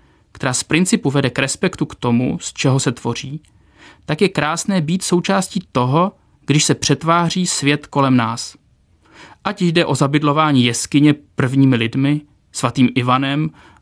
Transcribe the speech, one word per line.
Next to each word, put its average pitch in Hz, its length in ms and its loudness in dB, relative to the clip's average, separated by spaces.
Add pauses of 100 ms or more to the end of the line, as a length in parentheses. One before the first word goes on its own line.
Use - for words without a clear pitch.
(320)
která 131 200 -4
z - 100 -4
principu 175 480 0
vede 135 200 0
k - 80 -6
respektu 147 480 -4
k - 80 -20
tomu, 123 460 -2
z - 120 -12
čeho 135 280 0
se 135 120 -2
tvoří, 131 500 -10 (640)
tak 151 140 -6
je 196 80 4
krásné 170 520 -2
být 165 220 -2
součástí 185 580 -2 (120)
toho, 139 400 2 (340)
když 143 180 2
se 139 100 2
přetváří 165 720 0
svět 143 400 -2
kolem 135 300 2
nás. 117 400 -4 (880)
Ať 196 180 -4
jde 170 240 2
o 135 80 0
zabydlování 147 680 2
jeskyně 143 500 2 (200)
prvními 135 420 2
lidmi, 135 440 0 (320)
svatým 123 420 0
Ivanem, 135 560 0 (320)